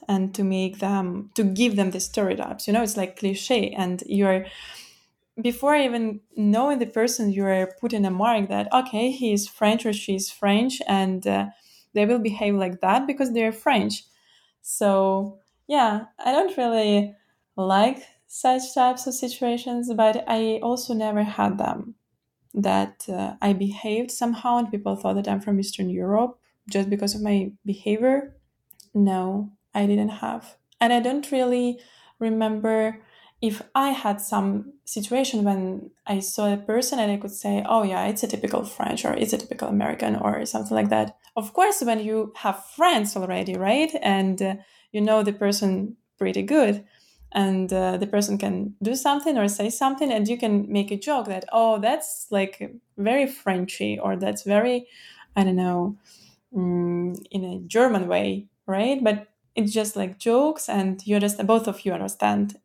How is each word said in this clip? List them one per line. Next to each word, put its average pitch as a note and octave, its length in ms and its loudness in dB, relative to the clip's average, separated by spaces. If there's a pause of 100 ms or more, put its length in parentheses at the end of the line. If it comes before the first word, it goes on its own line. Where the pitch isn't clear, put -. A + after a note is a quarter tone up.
and F#3+ 280 0
to G3 100 -2
make F#3+ 340 -2
them, G3 560 -4
to A3 80 0
give G3+ 320 2
them F#3+ 160 2
the F#3 80 -4
stereotypes. G3+ 680 -4
You G#3 60 2
know, A#3 100 2
it's G#3+ 120 -4
like F#3+ 220 -4
cliche, G3 540 0
and F3+ 340 -4
you're, F#3+ 400 2 (960)
before A#3+ 340 2
even A#3 460 0 (160)
knowing A#3 420 4
the A#3 60 0
person, A3+ 480 0
you G3 100 -2
are F#3+ 380 0
putting A3+ 240 0
a F#3 60 2
mark G3+ 360 0
that, G3+ 240 -4
okay, B3+ 400 2
he B3+ 220 -2
is G3+ 160 0
French A3 360 2
or G#3+ 60 0
she G3+ 240 -4
is G3 160 -4
French, G#3+ 560 2
and, F#3+ 400 0
uh, G3+ 200 0 (460)
they G#3 120 4
will A#3+ 140 4
behave G#3 360 0
like F#3 240 -2
that A3+ 260 2
because C4+ 280 -2
they're A3 180 2
French. G#3+ 540 0 (560)
So, G3 760 2 (280)
yeah, A#3 380 2 (180)
I B3+ 80 2
don't F#4 240 2
really G#3+ 580 2 (440)
like G3 440 4 (260)
such B3+ 460 0
types B3+ 340 2
of B3+ 60 -4
situations, A#3+ 800 -4
but A3 320 4
I A3 380 0
also B3 300 -2
never G#3+ 300 0
had G3+ 340 0
them, - 380 -4 (580)
that, G3 560 0
uh, F#3+ 320 -4
I G3+ 100 4
behaved G#3 580 -2
somehow A#3+ 480 -2
and A3+ 140 -2
people G3+ 240 -2
thought G3 200 -2
that G3+ 120 -2
I'm G3+ 140 0
from G3+ 180 0
Eastern G3 300 -4
Europe G3+ 500 0 (300)
just G3 200 0
because G3+ 240 -2
of G#3+ 80 -8
my G3+ 300 0 (140)
behavior. A#3+ 720 0 (560)
No, G3 580 0 (220)
I G3+ 120 0
didn't G#3 380 2
have. - 320 -8 (240)
And A#3+ 140 4
I A#3+ 80 4
don't C4+ 280 -2
really B3 480 0 (420)
remember A3 840 0 (400)
if G#3+ 200 -2 (120)
I C4+ 160 2
had G#3 320 -2
some G#3 520 -2 (120)
situation A#3+ 580 -2
when F#3+ 460 0 (160)
I G3+ 140 -2
saw G3+ 340 0
a G3+ 40 -2
person A#3+ 420 -2
and G#3 120 2
I G3+ 60 -2
could G3+ 140 -10
say, G3+ 360 -2
"Oh A3+ 140 4
yeah, F#3+ 240 0
it's G#3 160 -2
a A3 60 0
typical - 360 -2
French," - 400 -4
or, - 100 0
"It's G#3+ 200 -2
a - 60 2
typical - 280 -8
American," G#3 480 0
or G#3+ 300 -2
something A3 300 -4
like - 140 2
that. G#3+ 280 0 (180)
Of G#3+ 180 -6
course, G4+ 280 2
when A3+ 220 0
you G#3+ 320 -2
have - 300 -4
friends C#4 520 2
already, F#3 380 -4
right? A#3+ 340 2 (140)
And, F#3+ 380 2
uh, F#3+ 140 -2 (360)
you G#3 100 -2
know G#3+ 220 4
the G3+ 100 0
person G3+ 640 0 (220)
pretty F#3+ 240 -2
good, G#3 420 2 (460)
and, F#3+ 420 0
uh, F#3 240 0
the G3 80 -2
person G3+ 320 0
can G3+ 460 -4
do A3+ 100 0
something C#4+ 460 0
or G3+ 80 4
say G#3 240 -2
something, C4+ 400 0
and G#3 160 2
you A#3+ 100 -2
can G#3 340 0
make G3+ 200 0
a G3+ 60 -4
joke B3+ 280 -2
that, F#3 260 -6
"Oh, A3+ 280 4
that's, C4 500 -2
like, G3 420 -2 (240)
very A#3+ 300 2
Frenchy," G3 720 -2
or, F#3+ 200 -2
"That's G#3 260 -4
very, A#3+ 440 2 (480)
I G3 80 4
don't F#3 120 2
know, F3+ 420 0 (560)
mm, F3 640 -2 (140)
in F#3+ 120 -4
a F#3 220 -8
German G#3+ 420 2
way," F#3+ 420 -2 (180)
right? A#3+ 360 0
But G#3 260 0 (240)
it's G#3+ 200 0
just, G#3+ 240 -2
like, F#3+ 200 -6
jokes, C#4+ 520 2
and F#3+ 360 -2
you G#3 100 2
understand, G3+ 300 0
both A3+ 220 4
of G3 180 -4
you F#3+ 60 -2
understand, G3+ 720 0